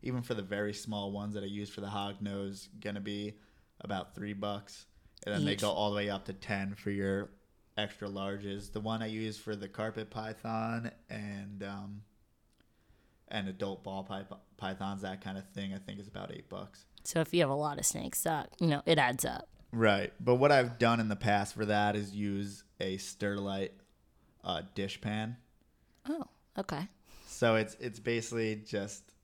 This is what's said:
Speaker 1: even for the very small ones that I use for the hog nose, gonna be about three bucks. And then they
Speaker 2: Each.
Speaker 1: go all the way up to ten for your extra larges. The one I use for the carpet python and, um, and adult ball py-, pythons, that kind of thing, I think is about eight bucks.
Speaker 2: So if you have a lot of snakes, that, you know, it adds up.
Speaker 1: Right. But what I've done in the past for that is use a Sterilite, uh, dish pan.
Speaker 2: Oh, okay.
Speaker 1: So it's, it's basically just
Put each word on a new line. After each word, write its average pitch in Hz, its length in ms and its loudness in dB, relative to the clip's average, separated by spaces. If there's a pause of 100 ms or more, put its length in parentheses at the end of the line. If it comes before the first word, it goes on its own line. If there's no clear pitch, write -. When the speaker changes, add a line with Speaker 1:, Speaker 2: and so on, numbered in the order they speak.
Speaker 1:
even 123 220 -2
for 123 100 -2
the 104 80 -2
very 101 320 0
small 101 380 -2
ones 104 240 -4
that 101 80 -4
I 98 40 -4
use 101 220 -4
for - 120 -8
the 98 100 -4
hog 101 280 -4
nose, 98 480 -4 (120)
gonna 104 200 -4
be 104 360 -4 (460)
about - 340 -4
three 104 180 -4
bucks. 101 540 -6 (360)
And 104 120 -2
then 101 100 2
they 101 80 4
Speaker 2:
Each. 101 80 -2
Speaker 1:
go 104 100 4
all 104 200 2
the 104 60 0
way 101 120 2
up 98 160 -2
to 98 80 -6
ten 98 420 -2
for - 160 -6
your 98 380 0 (480)
extra 101 320 -4
larges. 98 640 -4
The 107 80 -2
one 110 200 0
I 113 40 -2
use 110 320 -4
for 107 180 -4
the 98 140 -6
carpet 110 400 -4
python 113 840 -2 (180)
and, 101 540 -6
um, 101 380 -8 (1300)
and 101 180 -2
adult 95 360 -4
ball 95 200 -6
py-, 98 320 -8 (220)
pythons, 98 440 -4
that 95 200 -6
kind 95 160 -6
of 95 120 -10
thing, 98 240 -6
I 98 40 -6
think 98 220 -10
is 98 80 -12
about 98 260 -8
eight - 160 -14
bucks. 98 360 -12 (180)
Speaker 2:
So - 180 0
if 156 120 0
you 170 80 6
have 143 80 6
a 135 60 0
lot 147 240 -2
of - 60 -2
snakes, - 380 0
that, 156 260 0 (100)
you 170 80 6
know, 143 180 4
it 165 120 6
adds 123 260 4
up. 123 240 -4 (240)
Speaker 1:
Right. 107 480 6
But 123 160 8
what 139 160 8
I've 123 280 6
done 117 200 8
in 110 100 2
the 104 60 2
past 104 380 4
for 107 120 0
that 104 300 6
is 101 200 -2
use 101 480 -2 (160)
a 190 180 0
Sterilite, 101 760 -2 (720)
uh, 90 200 -2 (100)
dish 98 260 -4
pan. 110 380 -2 (720)
Speaker 2:
Oh, 302 160 -2 (320)
okay. 190 300 -4 (400)
Speaker 1:
So 113 280 4
it's, 110 240 2
it's 117 200 -6
basically 113 560 0
just 104 480 -4 (200)